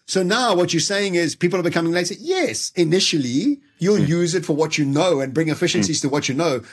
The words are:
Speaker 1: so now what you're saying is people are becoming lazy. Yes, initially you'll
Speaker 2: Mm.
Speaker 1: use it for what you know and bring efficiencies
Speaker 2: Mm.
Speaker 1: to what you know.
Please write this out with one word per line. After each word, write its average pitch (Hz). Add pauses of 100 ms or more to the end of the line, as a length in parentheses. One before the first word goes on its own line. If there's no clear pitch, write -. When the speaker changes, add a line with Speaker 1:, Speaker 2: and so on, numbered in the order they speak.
Speaker 1:
so 185
now 214
what 175
you're 165
saying 196
is 170
people 180
are 175
becoming 165
lazy. 175
Yes, 330
initially 170 (200)
you'll 202
Speaker 2:
Mm. 151
Speaker 1:
use 170
it 180
for 160
what 156
you 151
know 151
and 135
bring 160
efficiencies 160
Speaker 2:
Mm. -
Speaker 1:
to 147
what 143
you 127
know. 143 (120)